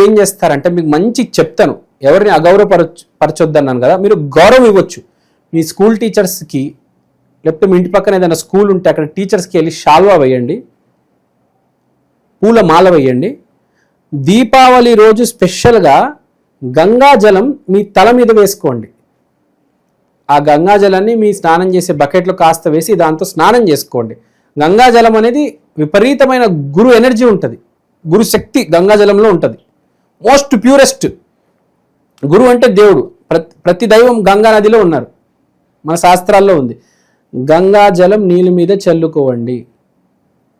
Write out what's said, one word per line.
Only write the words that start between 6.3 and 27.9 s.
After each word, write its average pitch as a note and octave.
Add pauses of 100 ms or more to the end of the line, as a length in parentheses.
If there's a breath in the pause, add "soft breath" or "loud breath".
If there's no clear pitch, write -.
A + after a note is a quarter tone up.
లేకపోతే D#3+
మీ F3+
ఇంటి F3+
పక్కన G3
ఏదైనా E3+
స్కూల్ G3+
ఉంటే F3
అక్కడ D#3 (100)
టీచర్స్కి F#3+
వెళ్ళి D#3+ (100)
శాల్వా F3+
వేయండి, C3 (1900)
పూల A3 (100)
మాల F3
వేయండి. C3 (1000)
దీపావళి B3 (100)
రోజు A3 (100)
స్పెషల్గా F3+ (840)
గంగాజలం G#3+ (260)
మీ G3 (160)
తల F#3+ (100)
మీద A#3
వేసుకోండి. C#3 (1500)
ఆ - (120)
గంగాజలాన్ని G3
మీ G#3 (100)
స్నానం E3+
చేసే F3+
బకెట్లో F3+
కాస్త E3
వేసి E3+ (100)
దాంతో D#3+
స్నానం G#3
చేసుకోండి. A#2 (480)
గంగాజలం A3+
అనేది B3 (340)
విపరీతమైన B3 (320)
గురు A#3
ఎనర్జీ B3
ఉంటది, C3+ (560)